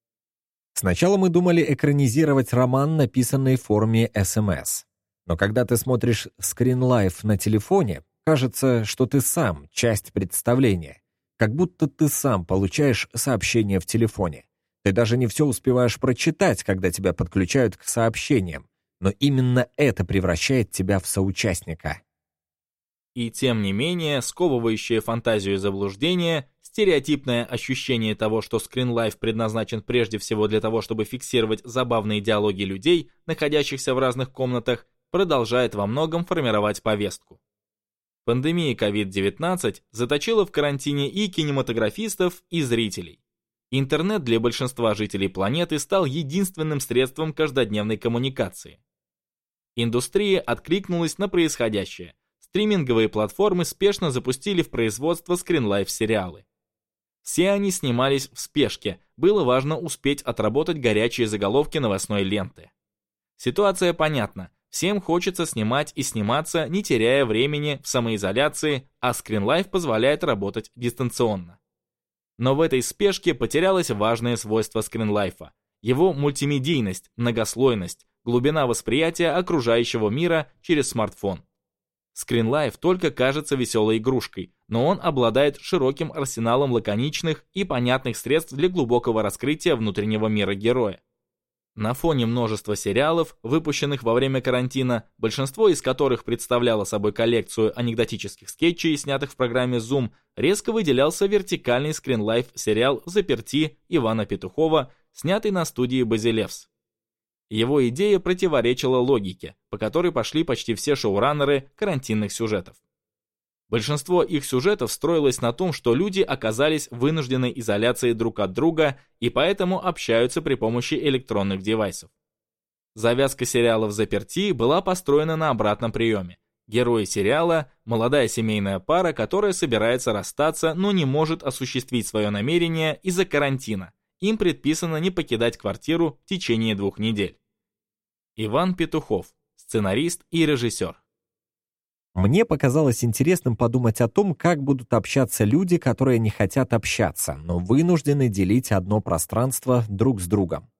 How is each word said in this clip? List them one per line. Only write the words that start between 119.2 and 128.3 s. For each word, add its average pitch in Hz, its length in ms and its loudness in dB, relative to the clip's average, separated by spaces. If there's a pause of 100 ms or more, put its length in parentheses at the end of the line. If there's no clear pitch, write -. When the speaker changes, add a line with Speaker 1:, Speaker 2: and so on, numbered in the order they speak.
Speaker 2:
поэтому 185 560 0
общаются 123 560 0
при 151 140 0
помощи 120 400 -2
электронных 104 680 0
девайсов. 101 480 -2 (840)
Завязка 123 500 0
сериала 117 420 2
"Взаперти" 107 640 -2
была 131 280 2
построена 160 540 0
на 160 140 0
обратном 107 420 0
приеме. 104 460 -2 (300)
Герои 117 360 2
сериала — 147 680 0 (140)
молодая 120 420 2
семейная 104 520 -2